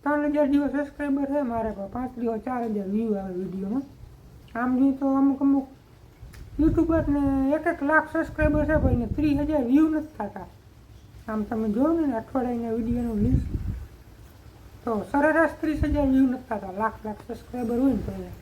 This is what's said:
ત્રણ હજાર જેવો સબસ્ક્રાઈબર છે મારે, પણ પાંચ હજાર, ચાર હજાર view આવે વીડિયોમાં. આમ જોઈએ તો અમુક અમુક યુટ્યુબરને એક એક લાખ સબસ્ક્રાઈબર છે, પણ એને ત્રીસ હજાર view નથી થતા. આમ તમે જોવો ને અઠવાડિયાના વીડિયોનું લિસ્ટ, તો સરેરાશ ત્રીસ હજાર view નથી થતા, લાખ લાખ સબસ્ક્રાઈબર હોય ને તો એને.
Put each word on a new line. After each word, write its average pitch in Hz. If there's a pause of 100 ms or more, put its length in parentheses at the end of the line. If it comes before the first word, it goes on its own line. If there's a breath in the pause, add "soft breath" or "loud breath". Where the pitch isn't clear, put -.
ત્રણ 294
હજાર 294
જેવો 285
સબસ્ક્રાઈબર 285
છે 294
મારે, 226
પણ 196
પાંચ 247
હજાર, 226
ચાર 254 (120)
હજાર 202
view 214
આવે 190
વીડિયોમાં. 190 (720)
આમ 247
જોઈએ 269
તો 277 (140)
અમુક 277
અમુક 277 (920)
યુટ્યુબરને 311 (340)
એક 302
એક 330 (100)
લાખ 311
સબસ્ક્રાઈબર 302
છે, 311
પણ 262
એને 233
ત્રીસ 294 (100)
હજાર 294
view 311
નથી 302
થતા. 196 (800)
આમ 220
તમે 220
જોવો 294
ને 277
અઠવાડિયાના 233
વીડિયોનું 233
લિસ્ટ, 262 (1400)
તો 240 (200)
સરેરાશ 302
ત્રીસ 302
હજાર 285
view 262
નથી 262
થતા, 196 (100)
લાખ 220
લાખ 208
સબસ્ક્રાઈબર 240
હોય 262
ને 208
તો 202
એને. 185 (100)